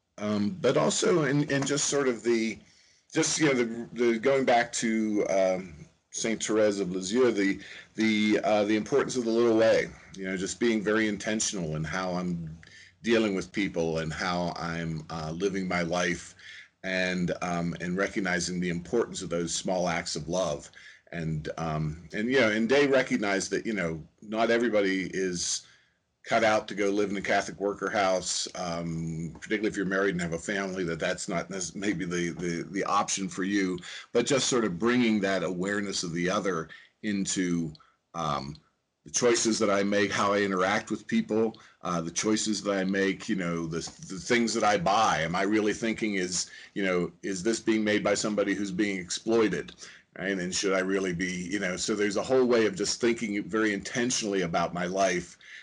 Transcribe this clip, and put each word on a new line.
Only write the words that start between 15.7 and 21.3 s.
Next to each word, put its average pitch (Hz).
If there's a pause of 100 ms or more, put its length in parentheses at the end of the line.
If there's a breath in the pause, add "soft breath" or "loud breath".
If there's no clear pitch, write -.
life, 87 (500 loud breath)
and, 92 (100)
um, 87
and 90
recognizing 90
the 90
importance 95
of 85
those 85
small 92
acts 82
of 78
love. 85 (420 loud breath)
And, 80 (100)